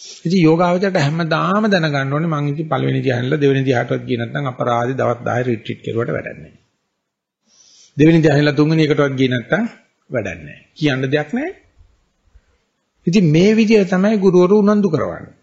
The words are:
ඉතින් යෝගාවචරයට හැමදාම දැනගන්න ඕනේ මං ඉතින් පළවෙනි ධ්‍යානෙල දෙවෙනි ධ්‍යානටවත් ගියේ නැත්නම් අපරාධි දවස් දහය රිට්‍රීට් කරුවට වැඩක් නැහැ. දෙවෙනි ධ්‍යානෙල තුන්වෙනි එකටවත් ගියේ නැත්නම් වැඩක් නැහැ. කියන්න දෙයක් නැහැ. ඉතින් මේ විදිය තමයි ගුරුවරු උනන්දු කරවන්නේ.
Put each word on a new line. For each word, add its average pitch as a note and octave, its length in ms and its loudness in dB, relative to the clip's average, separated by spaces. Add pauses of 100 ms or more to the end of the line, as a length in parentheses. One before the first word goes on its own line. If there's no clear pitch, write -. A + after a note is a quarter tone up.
(180)
ඉතින් F3+ 220 0
යෝගාවචරයට F3 560 2
හැමදාම E3 720 -2
දැනගන්න D3 460 -2
ඕනේ D#3+ 180 -2
මං D3 160 -2
ඉතින් D3+ 220 -6
පළවෙනි C3+ 340 -2
ධ්‍යානෙල B2+ 320 -2
දෙවෙනි C#3 300 2
ධ්‍යානටවත් B2 400 -2
ගියේ B2 160 -4
නැත්නම් C3+ 260 -6
අපරාධි B2 480 -2
දවස් A#2+ 280 -2
දහය A#2+ 220 -2
රිට්‍රීට් A2+ 380 -6
කරුවට A2+ 300 -4
වැඩක් - 200 -8
නැහැ. D2+ 200 -20 (1400)
දෙවෙනි D#3+ 240 6
ධ්‍යානෙල D3 320 2
තුන්වෙනි D#3 320 2
එකටවත් C#3+ 300 0
ගියේ C3 180 0
නැත්නම් C#3 320 -2 (460)
වැඩක් G2+ 280 -6
නැහැ. D2+ 200 -18 (140)
කියන්න C3+ 320 -2
දෙයක් D3 260 -2
නැහැ. D4 220 -6 (1500)
ඉතින් F3+ 200 2
මේ D#3+ 280 4
විදිය A3 300 4
තමයි F#3 340 0
ගුරුවරු F#3 420 4
උනන්දු G#3 280 2
කරවන්නේ. G#2 440 -4 (100)